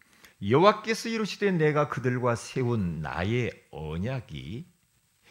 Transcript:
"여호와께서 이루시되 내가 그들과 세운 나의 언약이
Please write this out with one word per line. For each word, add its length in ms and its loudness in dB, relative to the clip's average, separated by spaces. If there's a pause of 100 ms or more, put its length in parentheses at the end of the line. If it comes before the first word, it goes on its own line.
(420)
"여호와께서 680 4
이루시되 420 0
내가 380 2
그들과 460 0
세운 640 -2
나의 720 -2
언약이 1000 -8 (600)